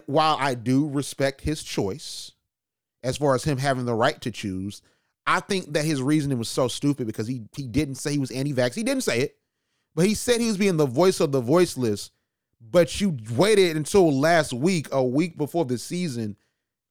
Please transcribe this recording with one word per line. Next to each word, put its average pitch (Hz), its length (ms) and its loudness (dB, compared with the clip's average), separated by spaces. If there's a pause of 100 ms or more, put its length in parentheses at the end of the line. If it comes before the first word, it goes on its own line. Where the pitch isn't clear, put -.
while 156 320 4
I 135 160 0
do 127 340 2
respect 135 520 -2
his 151 240 -4
choice, - 680 -6 (720)
as 127 140 -4
far 135 180 2
as 120 80 0
him 147 160 0
having 131 260 0
the 120 100 0
right 123 280 2
to 123 80 -4
choose, 98 500 -8 (460)
I 165 140 2
think 185 340 -6
that 151 100 0
his 151 160 0
reasoning 143 380 0
was 113 100 -6
so 131 200 0
stupid 135 400 -2
because 107 180 -6
he, 123 160 -8 (120)
he 139 120 -10
didn't 135 300 -2
say 147 160 -6
he 147 60 0
was 135 120 -2
anti-vax. 127 440 -2
He 226 100 -6
didn't 262 180 0
say 120 180 0
it, 143 160 -2 (580)
but 170 120 2
he 214 80 2
said 233 260 0
he 240 60 2
was 214 100 0
being 190 200 2
the 151 100 4
voice 175 340 2
of 156 120 2
the 135 80 2
voiceless. 127 720 0 (480)
But 120 400 2
you 190 160 0 (160)
waited 180 440 4
until 156 400 4
last 151 360 4
week, 151 400 0
a 135 120 2
week 147 320 0
before 151 280 -2
the 123 120 -2
season, 120 600 -6 (540)